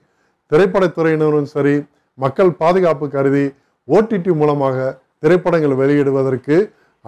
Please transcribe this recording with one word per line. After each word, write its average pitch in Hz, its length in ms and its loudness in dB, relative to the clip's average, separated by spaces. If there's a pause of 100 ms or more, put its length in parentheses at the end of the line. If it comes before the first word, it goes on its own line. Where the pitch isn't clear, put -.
(520)
திரைப்படத்துறையினரும் 160 1000 0
சரி, 143 220 0 (480)
மக்கள் 175 280 0 (100)
பாதுகாப்பு 160 540 0
கருதி 139 280 0 (500)
ஓ 202 60 4 (100)
டி 214 140 -2
டி 185 160 0
மூலமாக 135 540 -2 (280)
திரைப்படங்கள் 165 600 0
வெளியிடுவதற்கு 139 760 0 (520)